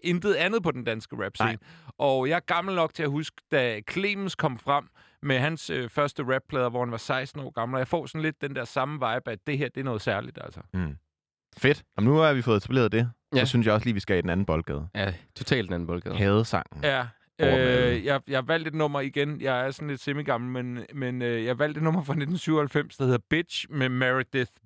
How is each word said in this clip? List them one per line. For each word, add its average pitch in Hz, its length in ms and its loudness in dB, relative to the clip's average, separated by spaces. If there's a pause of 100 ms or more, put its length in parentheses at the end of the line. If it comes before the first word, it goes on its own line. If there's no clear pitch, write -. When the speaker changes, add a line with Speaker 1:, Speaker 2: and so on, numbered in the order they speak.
Speaker 1:
intet 180 300 0
andet 185 300 0
på 160 80 2
den 127 120 -6
danske 110 320 -4 (100)
rap-scene. 107 240 0
Speaker 2:
Nej. - 80 -4 (400)
Speaker 1:
Og 135 320 2
jeg 165 60 2
er 175 40 0
gammel 180 360 -2
nok 165 180 0
til 165 100 -4
at 147 60 0
huske, 151 260 -4 (160)
da 123 300 2 (100)
Clemens 196 440 -2
kom 131 240 -2
frem 143 280 0 (340)
med 135 180 2
hans, 156 300 -2
øh, 127 200 -4
første 143 340 0
rapplader, 127 460 0
hvor 120 100 -2
han 120 120 -2
var 113 60 -6
seksten 135 440 -6
år 127 100 -10
gammel, 120 240 -4
og 131 40 0
jeg 131 80 -2
får 160 180 0
sådan 156 160 -6
lidt 156 200 -2
den 139 140 -6
der 123 100 -4
samme 143 280 -2
vibe, 127 380 -2
at 104 160 -8
det 143 100 0
her, 139 120 -2
det - 120 -8
er 131 40 -4
noget 113 160 -2
særligt, 107 400 -2
altså. - 180 -14 (140)
Speaker 2:
Mm. 82 220 -2 (640)
Fedt. 143 260 2 (140)
Jamen, 107 140 4
nu 151 60 6
har 156 160 6
vi 127 80 2
fået 110 160 4
etableret 120 340 2
det, 117 200 2 (240)
Speaker 3:
Ja. 127 40 6
Speaker 2:
så 127 60 4
synes 120 200 4
jeg 107 80 6
også 110 120 2
lige, 120 80 2
vi 98 60 0
skal 95 180 2
i 85 40 4
den 85 80 -2
anden 92 160 2
boldgade. 78 500 -2
Speaker 3:
Ja, 98 180 -2 (220)
totalt 120 300 -2
den 90 80 -6
anden 85 140 -4
boldgade. 87 280 -4
Speaker 2:
Hadesangen. 104 680 2
Speaker 1:
Ja. 135 220 0 (360)
Speaker 2:
Over 135 100 4
med 127 280 4
Speaker 1:
Øh, 123 80 4
Speaker 2:
alle. 120 180 0
Speaker 1:
jeg, 135 220 0
jeg 131 200 -2
valgte 160 200 0
et 151 80 -6
nummer 147 260 0
igen. 143 400 -2
Jeg 131 240 0
er 135 60 -2
sådan 151 160 -10
lidt 139 140 -6
semigammel, 127 640 -4
men, 123 300 -8
men, 127 280 -4
øh, 117 240 -2
jeg 123 140 -2
valgte 151 180 0
et 151 60 0
nummer 160 200 2
fra 139 120 -2
nitten 151 220 -2
syvoghalvfems, 147 600 0
der 135 80 0
hedder 123 140 4 (100)
Bitch - 400 0
med 131 200 0
Meredith 127 640 2 (140)